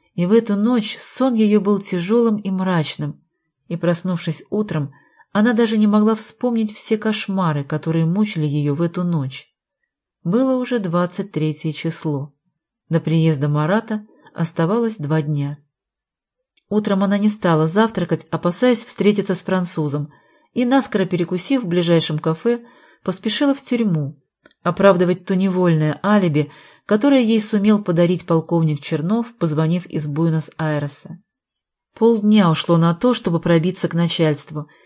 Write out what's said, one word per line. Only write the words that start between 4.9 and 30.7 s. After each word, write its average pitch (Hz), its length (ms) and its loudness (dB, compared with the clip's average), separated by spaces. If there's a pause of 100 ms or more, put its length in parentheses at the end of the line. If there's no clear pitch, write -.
она 220 220 2
даже 220 240 2
не 214 100 4
могла 214 280 4
вспомнить 226 580 -4
все - 240 -4
кошмары, 190 640 -2
которые 160 420 -2
мучили 180 400 0
ее 147 300 0
в 165 60 -4
эту 170 220 -2
ночь. 147 460 -4 (760)
Было 254 320 0
уже 247 240 -2
двадцать 180 520 -4
третье 156 400 -4
число. 151 640 -6 (560)
До 165 100 0
приезда 160 480 0
Марата 208 580 -2 (280)
оставалось 214 640 -2
два 156 240 -2
дня. 147 360 -4 (1120)
Утром 202 340 0
она 202 140 2
не 208 120 2
стала 165 380 2
завтракать, 175 640 0
опасаясь 196 520 0
встретиться 196 520 0
с - 80 -10
французом, 156 680 -4 (420)
и, 247 120 0
наскоро 240 400 2
перекусив 180 580 -2
в 180 40 -6
ближайшем 165 500 2
кафе, 233 480 -2 (380)
поспешила 226 500 0
в 269 80 -4
тюрьму, 170 580 -2 (440)
оправдывать 180 640 2
то 190 100 -2
невольное 180 680 2
алиби, 180 480 2 (340)
которое 262 360 4
ей 226 200 2
сумел 208 420 2
подарить 175 420 2
полковник 165 560 0
Чернов, 196 560 -4
позвонив 160 500 0
из 147 200 -6
Буэнос-Айреса. 151 1120 -4 (760)